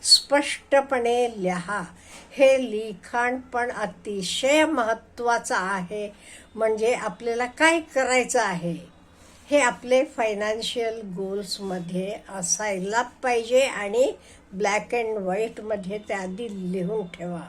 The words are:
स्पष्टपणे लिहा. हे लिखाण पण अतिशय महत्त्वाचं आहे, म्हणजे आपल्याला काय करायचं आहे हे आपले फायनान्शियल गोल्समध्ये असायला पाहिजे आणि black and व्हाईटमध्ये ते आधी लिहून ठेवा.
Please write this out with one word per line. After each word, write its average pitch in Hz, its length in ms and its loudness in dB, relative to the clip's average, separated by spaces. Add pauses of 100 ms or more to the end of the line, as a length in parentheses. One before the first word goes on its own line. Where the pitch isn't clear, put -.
स्पष्टपणे 247 1400 2
लिहा. 180 400 -2 (480)
हे 262 400 4
लिखाण 220 680 -4
पण 240 320 -4
अतिशय 208 920 0
महत्त्वाचं 233 920 0
आहे, 196 520 -4 (460)
म्हणजे 220 380 2
आपल्याला 226 520 -4
काय 320 340 4
करायचं 254 640 2
आहे 175 360 -2 (720)
हे 285 120 6
आपले 247 440 2
फायनान्शियल 226 960 -2 (160)
गोल्समध्ये 190 1000 -6 (140)
असायला 196 720 -2
पाहिजे 247 600 2
आणि 233 520 2 (440)
black 214 460 0
and 220 140 -2
व्हाईटमध्ये 208 800 -4
ते 214 160 -8
आधी 190 580 -6
लिहून 190 360 -2
ठेवा. 175 420 -8